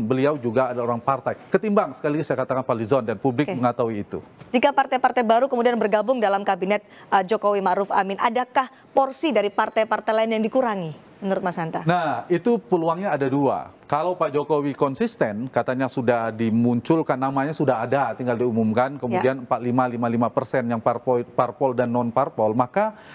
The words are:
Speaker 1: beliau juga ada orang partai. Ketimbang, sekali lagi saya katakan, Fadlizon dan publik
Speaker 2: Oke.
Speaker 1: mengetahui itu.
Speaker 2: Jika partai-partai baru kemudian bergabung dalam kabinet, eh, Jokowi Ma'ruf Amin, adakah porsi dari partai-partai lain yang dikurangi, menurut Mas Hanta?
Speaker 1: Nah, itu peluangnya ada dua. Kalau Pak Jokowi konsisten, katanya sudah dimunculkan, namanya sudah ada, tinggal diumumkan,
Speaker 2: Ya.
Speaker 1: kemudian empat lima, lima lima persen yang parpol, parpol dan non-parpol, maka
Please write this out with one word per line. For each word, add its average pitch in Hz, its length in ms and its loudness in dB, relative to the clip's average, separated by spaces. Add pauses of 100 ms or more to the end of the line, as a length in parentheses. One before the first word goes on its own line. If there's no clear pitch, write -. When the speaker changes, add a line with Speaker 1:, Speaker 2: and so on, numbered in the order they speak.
Speaker 1:
beliau 131 320 2
juga 123 400 0
ada 120 80 -2
orang 120 160 -2
partai. 127 480 -2
Ketimbang, 202 480 2
sekali 151 240 -2
lagi 156 80 -4
saya 131 160 0
katakan, 127 240 -2
Fadlizon 117 400 2
dan 113 80 -2
publik 131 320 0
Speaker 2:
Oke. 190 80 -4
Speaker 1:
mengetahui 117 480 0
itu. 87 160 -8 (320)
Speaker 2:
Jika 277 240 2
partai-partai 262 480 0
baru 226 240 4
kemudian 240 320 0
bergabung 214 400 0
dalam 196 240 0
kabinet, 196 400 -2 (240)
eh, 196 160 2
Jokowi 202 400 0
Ma'ruf 190 320 0
Amin, 196 240 -2
adakah 247 480 -2 (240)
porsi 269 400 0
dari 208 160 2
partai-partai 220 720 0
lain 226 160 0
yang 220 80 0
dikurangi, 214 480 0 (320)
menurut 190 240 -2
Mas 170 80 -4
Hanta? 165 320 -4
Speaker 1:
Nah, 156 400 0
itu 196 320 2
peluangnya 165 560 0
ada 135 160 0
dua. 123 400 0 (120)
Kalau 170 340 -2
Pak 147 160 -2
Jokowi 143 400 -2
konsisten, 135 800 -2
katanya 127 320 -2
sudah 117 480 0
dimunculkan, 120 800 2
namanya 139 400 -2
sudah 131 320 0
ada, 123 320 0
tinggal 123 240 -2
diumumkan, 120 560 0
Speaker 2:
Ya. - 0 -
Speaker 1:
kemudian 127 380 0 (100)
empat 120 160 -2
lima, 123 240 0
lima 120 240 -2
lima 117 240 2
persen 127 320 -2
yang 117 160 -2
parpol, 120 400 0
parpol 123 560 -2
dan 120 160 0
non-parpol, 120 640 0
maka 208 400 0 (180)